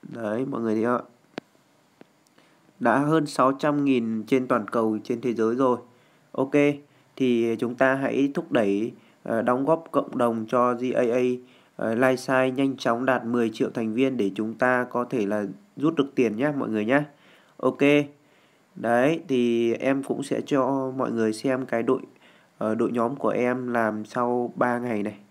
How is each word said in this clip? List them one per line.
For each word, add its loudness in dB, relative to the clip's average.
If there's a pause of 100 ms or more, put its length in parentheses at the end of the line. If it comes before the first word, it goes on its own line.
Đấy, -6
mọi -6
người -2
thấy 0
không 2
ạ? -6 (1700)
Đã 4
hơn 2
sáu 2
trăm 0
nghìn 0
trên 2
toàn 0
cầu 0
trên -4
thế -2
giới 0
rồi. 2 (540)
Ok, -2 (640)
thì 2
chúng -4
ta 2
hãy 0
thúc -6
đẩy, 2 (300)
ờ, -2
đóng 0
góp 2
cộng -2
đồng 0
cho 2
G -6 (100)
A 2
A, 2 (560)
ờ, -2
Lifestyle 2
nhanh 0
chóng -2
đạt 0
mười 2
triệu -2
thành -4
viên 2
để 0
chúng -4
ta 2
có -2
thể -2
là -2 (320)
rút 0
được 0
tiền 2
nhá 0
mọi -4
người -2
nhá. 2 (520)
Ok. -2 (960)
Đấy, 2
thì 2
em 0
cũng -4
sẽ -4
cho -2
mọi -2
người 0
xem -2
cái -2
đội, 0 (580)
ờ, -2
đội 0
nhóm -2
của -2
em -2
làm 0
sau -2
ba 0
ngày -2
này. -6 (120)